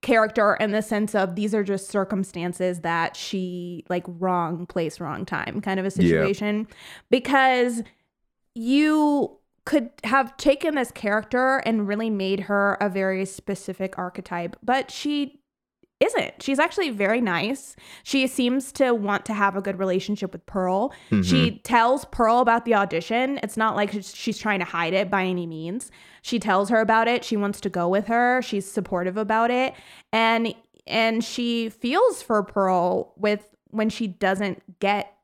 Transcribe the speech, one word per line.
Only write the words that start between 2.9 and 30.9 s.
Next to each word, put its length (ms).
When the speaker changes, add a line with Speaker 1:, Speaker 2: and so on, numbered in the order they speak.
Speaker 1:
she, 720
like, 180
wrong 580
place, 360
wrong 240
time 340
kind 200
of 60
a 40
Speaker 2:
Yeah. 60
Speaker 1:
situation. 600
Because 720
you 840
could 240
have 340
taken 380
this 160
character 760
and 220
really 220
made 320
her 400
a 80
very 360
specific 760
archetype, 640
but 260
she 460
isn't. 420
She's 180
actually 320
very 280
nice. 560
She 220
seems 460
to 240
want 300
to 80
have 240
a 40
good 160
relationship 540
with 140
Pearl. 480
Speaker 2:
Mm-hmm. 120
Speaker 1:
She 360
tells 460
Pearl 340
about 240
the 100
audition. 680
It's 140
not 180
like 160
she's, 240
she's 220
trying 220
to 60
hide 280
it 180
by 140
any 200
means. 460
She 180
tells 300
her 100
about 300
it. 160
She 100
wants 260
to 80
go 200
with 180
her. 340
She's 280
supportive 480
about 340
it. 220
And, 420
and 340